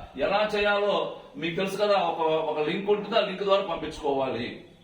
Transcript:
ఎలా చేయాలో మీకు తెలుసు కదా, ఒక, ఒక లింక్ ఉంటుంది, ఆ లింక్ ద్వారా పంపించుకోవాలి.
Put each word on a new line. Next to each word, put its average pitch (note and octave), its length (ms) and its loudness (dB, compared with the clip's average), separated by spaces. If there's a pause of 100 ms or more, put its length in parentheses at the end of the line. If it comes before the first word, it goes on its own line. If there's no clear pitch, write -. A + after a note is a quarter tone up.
(160)
ఎలా G3 380 2
చేయాలో G3+ 600 2 (220)
మీకు E3 180 -4
తెలుసు F#3+ 220 -2
కదా, G#3 160 4
ఒక, E3 280 2
ఒక D#3 460 0
లింక్ G3 220 -2
ఉంటుంది, G#3 280 2
ఆ G#3 40 4
లింక్ F#3 220 -4
ద్వారా G3 200 4
పంపించుకోవాలి. C#3 1000 -4 (220)